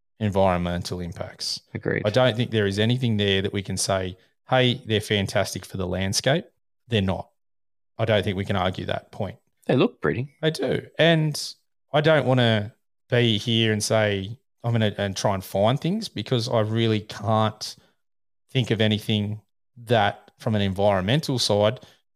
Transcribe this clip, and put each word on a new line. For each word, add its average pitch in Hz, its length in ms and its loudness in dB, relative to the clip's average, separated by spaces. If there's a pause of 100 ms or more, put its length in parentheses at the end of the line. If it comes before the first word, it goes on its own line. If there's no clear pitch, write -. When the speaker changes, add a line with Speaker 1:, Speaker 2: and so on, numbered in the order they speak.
(200)
Speaker 1:
environmental 90 800 0
impacts. - 600 -10 (140)
Speaker 2:
Agreed. - 320 -4
Speaker 1:
I 104 40 2
don't 123 260 2
think 117 160 -2
there 104 160 2
is 98 100 0
anything 117 380 2
there 98 260 2
that 101 100 -4
we 101 100 -2
can 95 140 -6
say, 92 400 -2 (320)
"Hey, 127 380 2
they're 107 140 0
fantastic 98 640 -2
for - 140 -12
the 92 80 -4
landscape." 95 580 -2 (440)
They're 107 140 0
not. 95 260 -4 (720)
I 117 60 -2
don't 104 180 2
think 95 140 -4
we 98 80 -4
can 101 120 -2
argue 92 300 -2
that - 240 -8
point. - 260 -10 (300)
Speaker 2:
They - 100 2
look 170 240 0
pretty. 104 400 -4
Speaker 1:
They 160 120 0
do. - 340 -4 (120)
And 156 560 2 (380)
I 151 80 2
don't 147 260 4
wanna 113 460 2 (380)
be 120 260 4
here 113 360 0
and 104 100 0
say, 107 560 0 (260)
I'm 117 80 -2
gonna, 110 240 2
and 101 200 -4
try 101 180 0
and 95 100 -6
find 107 340 0
things, 196 300 -4
because 113 400 -4
I 117 120 0
really 110 400 0
can't 110 760 -2 (760)
think 120 200 -2
of 107 100 0
anything 107 600 0 (440)
that, 107 540 0
from 113 160 -2
an 101 80 2
environmental 101 760 0
side, 104 420 2 (360)